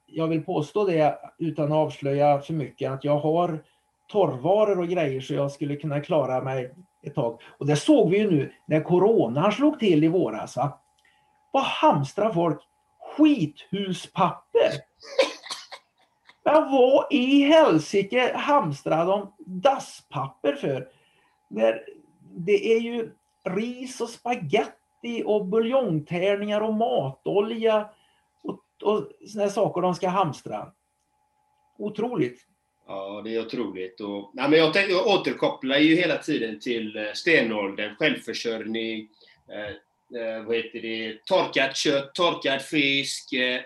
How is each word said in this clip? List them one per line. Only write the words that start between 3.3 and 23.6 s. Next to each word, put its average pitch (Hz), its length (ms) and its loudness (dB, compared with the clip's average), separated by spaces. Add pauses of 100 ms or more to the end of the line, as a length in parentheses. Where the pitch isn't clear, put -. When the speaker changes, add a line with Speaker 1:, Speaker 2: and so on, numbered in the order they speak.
Speaker 1:
torrvaror 185 720 2
och 175 80 -2
grejer 151 340 -2
så 147 120 -8
jag 139 180 -2
skulle 143 240 -6
kunna 143 260 -4
klara 139 400 0
mig 131 320 -6 (300)
ett 160 120 -14
tag. 117 280 -4
Och - 220 -12
det 147 100 2
såg 226 340 4
vi 190 80 2
ju 208 140 2
nu 143 200 2 (140)
när 156 160 2
coronan 180 720 2
slog 294 280 0
till 165 240 4
i 160 40 4
våras, 160 500 -2
va? 139 220 -4 (720)
Vad 269 120 2
hamstrar 214 680 2
folk? 170 280 0 (560)
Skithuspapper! 196 1500 0 (1700)
Men 285 260 4
vad 262 380 6
i 269 340 4
helsike 240 920 4
hamstrar 170 720 0
de 196 280 -2 (120)
dasspapper 185 1080 -2
för? 135 360 -4 (580)
När 110 380 0 (360)
det 196 540 0
är 226 40 2
ju 233 320 -6 (320)
ris 240 580 -6